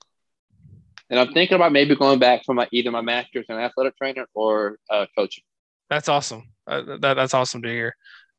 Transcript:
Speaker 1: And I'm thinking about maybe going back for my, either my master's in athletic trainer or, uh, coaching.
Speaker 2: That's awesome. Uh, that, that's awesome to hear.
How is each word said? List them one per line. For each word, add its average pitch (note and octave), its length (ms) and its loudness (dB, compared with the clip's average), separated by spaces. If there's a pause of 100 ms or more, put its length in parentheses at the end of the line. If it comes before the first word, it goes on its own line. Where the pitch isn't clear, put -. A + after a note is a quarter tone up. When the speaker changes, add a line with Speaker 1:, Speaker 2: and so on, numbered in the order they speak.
(1080)
Speaker 1:
And B2 120 2
I'm B2+ 120 0
thinking F3+ 220 2
about F3 160 4
maybe C#3+ 240 4
going C#3 240 4
back B2 260 4
for C#3 80 -4
my, A#2+ 200 0
either A#2+ 180 0
my A#2 100 -4
master's A#2+ 480 -6
in A2+ 60 -10
athletic A#2+ 420 -4
trainer C3 380 -8
or, G#2+ 460 -2 (100)
uh, G#2 160 0 (100)
coaching. - 280 -4 (440)
Speaker 2:
That's D3 200 -4
awesome. C#3 420 -2 (160)
Uh, C#3 340 -8
that, C#3 140 2
that's C3 180 0
awesome B2+ 300 -2
to A#2 60 -8
hear. A#2 260 -6 (440)